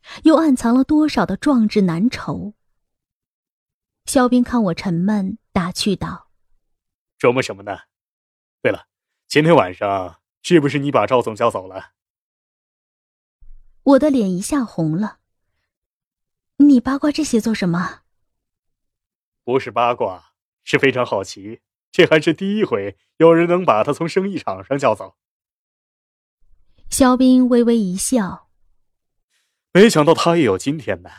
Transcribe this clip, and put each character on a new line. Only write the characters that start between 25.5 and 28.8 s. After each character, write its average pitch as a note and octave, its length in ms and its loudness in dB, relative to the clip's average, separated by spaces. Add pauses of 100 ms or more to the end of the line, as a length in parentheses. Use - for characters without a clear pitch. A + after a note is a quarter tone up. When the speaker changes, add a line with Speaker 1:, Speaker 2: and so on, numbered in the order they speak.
Speaker 1:
肖 B3+ 260 2
冰 B3+ 320 4
微 A#3+ 140 2
微 A#3 120 2
一 F#3+ 220 -4
笑。 F#3+ 520 -6 (1200)